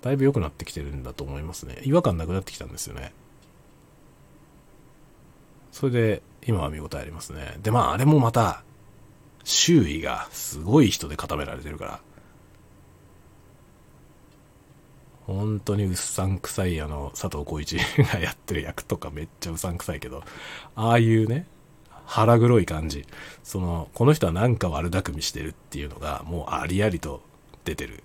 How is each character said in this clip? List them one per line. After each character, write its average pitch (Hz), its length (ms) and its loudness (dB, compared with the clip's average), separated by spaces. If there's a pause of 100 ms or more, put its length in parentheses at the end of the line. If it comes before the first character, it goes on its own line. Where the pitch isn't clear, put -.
だ 127 100 0
い 143 40 2
ぶ 135 80 4
良 139 80 6
く 135 80 2
な 80 80 0
っ - 20 -6
て - 140 -14
き - 80 -14
て - 80 -8
る 71 140 -8
ん 67 80 -8
だ 64 120 -10
と 71 100 -8
思 69 140 -8
い 76 40 -8
ま 78 120 -8
す - 100 -12
ね。 123 200 -12
違 135 100 2
和 170 80 6
感 92 160 2
な 80 80 -4
く 87 60 -2
な 95 80 0
っ - 20 -10
て - 100 -12
き - 60 -14
た - 80 -12
ん - 20 -14
で 87 80 -14
す - 120 -10
よ 95 60 -14
ね。 90 180 -12 (2500)
そ - 140 -4
れ 127 60 2
で、 113 300 2 (240)
今 107 140 2
は 73 80 -2
見 76 120 -8
応 73 120 -10
え 76 60 -8
あ 67 60 -8
り 78 60 -14
ま 82 100 -14
す - 120 -14
ね。 71 300 -12
で、 107 80 0
ま 117 140 4
あ、 - 80 0
あ - 40 -2
れ 123 80 2
も 151 140 8
ま 120 120 4
た、 117 320 2 (840)
周 147 440 6
囲 78 140 -4
が 65 280 -4
す - 280 -10
ご 107 240 6
い 110 60 8
人 - 200 -2
で 76 80 -8
固 - 200 -4
め 73 100 -4
ら - 80 -10
れ - 80 -12
て 76 80 -10
る - 80 -10
か - 80 -10
ら。 - 140 -10 (3250)
本 104 340 -2
当 101 140 -2
に 104 120 2
う 92 100 0
さ - 300 -4
ん 95 120 0
く - 100 -10
さ 95 180 -2
い、 85 160 0
あ 73 40 -6
の、 73 280 -6
佐 - 200 -6
藤 73 100 -4
浩 78 180 -6
市 - 160 -4 (340)
が 101 60 -2
や 85 140 -2
っ - 40 -12
て - 180 -8
る 73 80 -2
役 - 220 -8
と - 140 -4
か 76 120 -10
め 76 120 -10
っ 80 60 -10 (120)
ち - 80 -8
ゃ 82 40 -6
う 80 60 -8
さ 92 120 -4
ん 85 80 -4
く - 60 -10
さ 85 100 -6
い 71 60 -8
け - 100 -10
ど、 67 120 -12 (520)
あ 113 180 2
あ 120 60 8
い 113 160 8
う 110 120 6
ね、 127 200 0 (580)
腹 113 340 6
黒 117 220 8
い 87 60 2
感 78 220 -4
じ。 71 180 -8 (360)
そ - 180 -6
の、 85 340 -2
こ 117 100 2
の 143 80 8
人 151 140 2
は 82 60 0
な 95 140 2
ん 120 100 4
か 95 120 0
悪 80 220 -2
巧 90 220 -2
み 76 100 -6
し - 100 -4
て - 80 -8
る 78 80 -6
っ 78 40 -10
て - 260 -14
い 71 80 -6
う - 20 -8
の - 100 -14
が、 76 280 -6
も 82 240 -6
う - 40 -4
あ - 120 -4
り 92 160 0
あ 110 60 4
り 85 120 -2
と 69 220 -10 (420)
出 - 100 -4
て - 120 -8
る。 - 180 -16